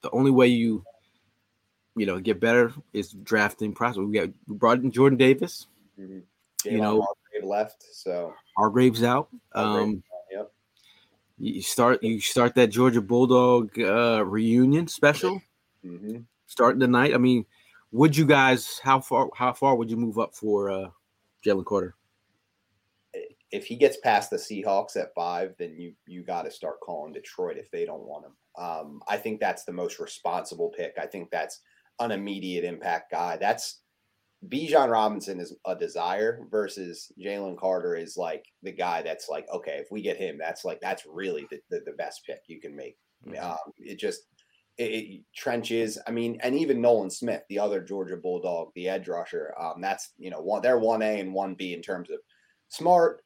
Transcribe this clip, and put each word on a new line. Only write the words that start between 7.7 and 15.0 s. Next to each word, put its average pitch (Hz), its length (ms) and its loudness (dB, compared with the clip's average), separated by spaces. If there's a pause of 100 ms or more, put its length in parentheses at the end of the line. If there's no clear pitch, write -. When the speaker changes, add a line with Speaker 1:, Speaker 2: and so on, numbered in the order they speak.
Speaker 2:
so 87 420 -6 (220)
Speaker 1:
Hargrave's 113 480 4
out. 127 240 2 (260)
Speaker 2:
Hargrave, 107 320 2
Speaker 1:
Um, 101 180 -4 (280)
Speaker 2:
yep. 101 200 -10 (880)
Speaker 1:
you 107 220 -6
start, 123 400 4
you 113 200 -2
start 120 340 2
that 123 120 8
Georgia 117 340 4
Bulldog, 120 800 4
uh, 113 460 4
reunion 120 640 4
special 185 540 2 (440)